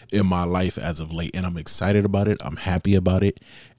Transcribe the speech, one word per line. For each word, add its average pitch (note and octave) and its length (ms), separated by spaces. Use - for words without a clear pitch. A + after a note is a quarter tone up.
in G2+ 140
my F2 180
life F2+ 340
as D#2+ 220
of D#2+ 120
late, E2 220
and F#2 120
I'm F2 120
excited G2+ 480
about G2+ 220
it. G#2 160
I'm D#2+ 140
happy F#2+ 380
about F#2 280
it. G2 160